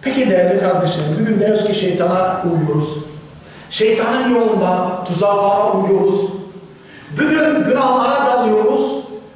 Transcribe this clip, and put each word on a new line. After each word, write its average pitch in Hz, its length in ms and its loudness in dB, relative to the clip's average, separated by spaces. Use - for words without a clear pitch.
Peki 262 280 0
değerli 180 300 4
kardeşlerim, 160 640 0
bugün 214 180 2
diyoruz 214 280 2
ki 196 80 0
şeytana 185 720 0
uyuyoruz. 151 520 -2
Şeytanın 233 680 0
yolunda, 180 720 0
tuzaklara 202 640 2
uyuyoruz. 190 500 2
Bugün 302 520 0
günahlara 254 640 2
dalıyoruz. 214 760 0